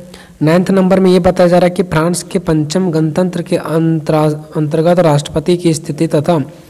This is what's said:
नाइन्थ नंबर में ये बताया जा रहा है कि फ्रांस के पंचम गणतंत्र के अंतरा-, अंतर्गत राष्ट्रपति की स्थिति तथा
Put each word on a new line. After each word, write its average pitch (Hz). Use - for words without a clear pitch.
नाइन्थ 175
नंबर 185
में 185
ये 185
बताया 180
जा 175
रहा 180
है 180
कि 196
फ्रांस 170
के -
पंचम 165
गणतंत्र 160
के 170
अंतरा-, 156
अंतर्गत 160
राष्ट्रपति 156
की 170
स्थिति 151
तथा 156